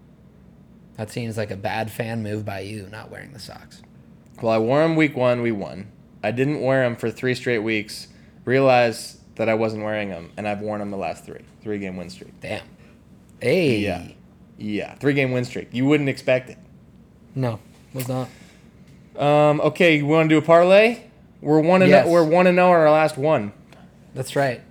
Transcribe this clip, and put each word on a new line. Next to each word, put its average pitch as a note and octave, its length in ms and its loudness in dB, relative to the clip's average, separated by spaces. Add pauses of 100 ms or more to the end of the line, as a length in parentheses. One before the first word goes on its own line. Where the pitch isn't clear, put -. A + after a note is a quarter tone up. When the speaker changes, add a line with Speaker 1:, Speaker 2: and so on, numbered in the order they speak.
(960)
Speaker 1:
That A2 120 -10
seems A2+ 280 -10
like G#2+ 120 -6
a - 60 -10
bad G#2 340 -8
fan A2+ 320 -8
move G#2+ 240 -8
by G2 140 -10
you, G2+ 320 -12
not G#2+ 180 -16
wearing G2 240 -18
the - 60 -20
socks. - 420 -20 (600)
Speaker 2:
Well, A2+ 100 0
I A2+ 80 2
wore B2 240 2
'em E3 120 0
week D3+ 200 0
one, B2 260 0
we A#2 100 -2
won. F#2+ 360 -10 (360)
I G#2+ 80 -2
didn't C3 300 -2
wear C3 220 0
'em A#2+ 120 -2
for A2+ 140 -6
three B2+ 240 -4
straight A#2+ 260 -2
weeks, G#2+ 480 -6 (380)
realized B2 720 2 (200)
that A2 120 0
I A2 60 2
wasn't A2 280 -4
wearing G#2+ 280 -6
'em, E2+ 260 -14
and G#2 100 -8
I've G2+ 140 -6
worn G#2 200 -8
'em G2+ 100 -8
the G2 60 -10
last F2 280 -8
three. - 140 -18 (240)
Three-game G2+ 340 -8
win E2+ 120 -12
streak. - 320 -20
Speaker 1:
Damn. G2 200 -10 (760)
Hey. C3+ 400 0
Speaker 2:
Yeah. F2+ 300 -6 (500)
Yeah, G#2 360 -8
three-game C#3 360 -2
win B2 140 -2
streak. - 260 -12
You B2 140 -2
wouldn't C#3+ 240 2
expect B2+ 420 -2
it. - 60 -20 (760)
Speaker 1:
No, A#2+ 260 -4 (340)
was C3 140 -8
not. B2+ 200 -6 (880)
Speaker 2:
Um, D3 440 2
okay, D#3+ 340 4
you D3 100 0
wanna D#3 240 2
do D#3 80 6
a D3 40 4
parlay? F#3+ 580 6 (420)
We're D3+ 200 2
one F3+ 200 4
and, F#3 80 6
Speaker 1:
Yes. - 180 6
Speaker 2:
we're E3+ 160 4
one E3+ 220 4
and F3+ 140 4
oh F3+ 80 6
in F3 120 6
our D3+ 120 6
last D#3 260 2
one. C3+ 360 -2 (600)
Speaker 1:
That's C3 220 -10
right. C3+ 360 -2